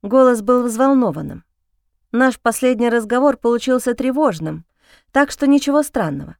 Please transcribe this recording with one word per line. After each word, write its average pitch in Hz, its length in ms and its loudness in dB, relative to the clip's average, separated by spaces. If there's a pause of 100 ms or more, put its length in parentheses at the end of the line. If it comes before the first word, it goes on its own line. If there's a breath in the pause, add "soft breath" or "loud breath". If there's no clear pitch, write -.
Голос 247 400 2
был 240 220 0
взволнованным. 220 800 -2 (680)
Наш 254 280 0
последний 240 500 0
разговор 240 480 0
получился 240 560 -2
тревожным, 220 720 -4 (460 soft breath)
так 285 200 0
что - 160 -2
ничего 285 360 2
странного. 156 560 -6